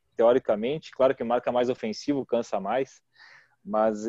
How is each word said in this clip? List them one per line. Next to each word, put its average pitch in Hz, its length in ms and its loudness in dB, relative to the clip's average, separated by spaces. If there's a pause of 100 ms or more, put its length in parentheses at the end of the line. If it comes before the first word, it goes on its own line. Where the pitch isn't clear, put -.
(160)
Teoricamente, 120 760 2
claro 131 240 2
que 123 100 -8
marca 120 280 -2
mais 123 180 0
ofensivo, 123 560 -4
cansa 117 340 -4
mais, 117 400 -6 (640)
mas 107 440 0